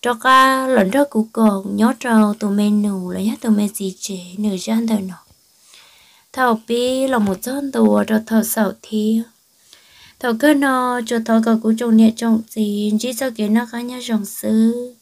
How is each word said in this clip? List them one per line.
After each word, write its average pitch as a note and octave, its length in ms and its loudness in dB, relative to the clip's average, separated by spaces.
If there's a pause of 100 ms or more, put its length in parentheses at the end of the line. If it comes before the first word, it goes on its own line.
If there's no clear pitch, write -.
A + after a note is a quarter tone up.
Trò A#3+ 120 -2
ca C4 520 4
lần A3 240 2
đó C#4 200 2
cụ A3 220 -2
còn G3+ 440 0
nhớ A3+ 240 2
trò A3 380 2
tụi G#3 120 -4
mẹ G#3 200 2
nụ G3+ 400 -2
là F#3 100 -6
nhớ G#3 200 -2
tụi A3+ 120 0
mẹ G#3 220 2
gì F#3+ 260 -6
chế, F#3+ 180 -10 (200)
nửa G#3 180 -2
gian A3+ 300 -4
đời G#3+ 140 0
nọ. F#3 180 -10 (1120)
Thảo A#3+ 360 2
bi B3+ 400 -2
là B3+ 100 0
một G3 240 -2
dân C#4 300 -6
tù, G#3+ 340 2
trò A3 100 0 (100)
thảo A3 180 2
sảo G#3+ 280 -2 (100)
thi. A3 400 -2 (960)
Thảo A#3+ 200 -2
cơ D4 160 4
nọ, B3+ 520 0
trò A#3+ 100 -2 (100)
thảo A3+ 180 2
cả A3+ 80 2 (100)
cụ A3 160 0
trồng A#3 180 2
nè A3 200 6
trồng A3+ 240 0 (100)
gì, G#3 500 -2
chỉ B3 120 -4
sao C4 240 -4
kể G#3 120 -2
nó A#3 180 2
khá A#3+ 140 -10
nhớ B3 200 -12
rồng A3+ 240 -4
sư. A3 480 0 (300)